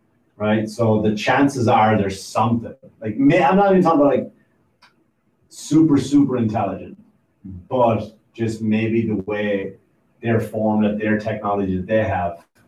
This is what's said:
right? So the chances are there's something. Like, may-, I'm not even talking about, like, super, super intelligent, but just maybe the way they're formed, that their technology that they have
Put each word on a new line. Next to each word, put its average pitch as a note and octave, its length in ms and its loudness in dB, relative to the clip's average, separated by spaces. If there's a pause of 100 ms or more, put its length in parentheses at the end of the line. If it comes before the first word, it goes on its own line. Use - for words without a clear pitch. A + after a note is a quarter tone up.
(380)
right? G#2+ 320 0
So A2 320 0
the G#2+ 120 0
chances C3 540 0
are A2 300 4
there's F#2 260 -4
something. A#2 500 -2 (280)
Like, - 160 -6
may-, D#3+ 260 4
I'm G3 140 4
not G3 140 4
even F#3 120 4
talking - 160 2
about, C#3+ 160 4
like, A2 160 -4 (1160)
super, D3+ 480 2
super B2+ 400 2
intelligent, G#2 600 -4 (720)
but A#2 440 0 (200)
just A2 280 -6
maybe A2 460 0
the G#2+ 160 -2
way G2+ 500 -4 (480)
they're A#2 180 0
formed, G#2+ 460 -2
that G#2 140 -2
their G#2+ 200 0
technology G2+ 580 -4
that F2+ 100 -6
they A2 160 0
have - 420 -4 (220)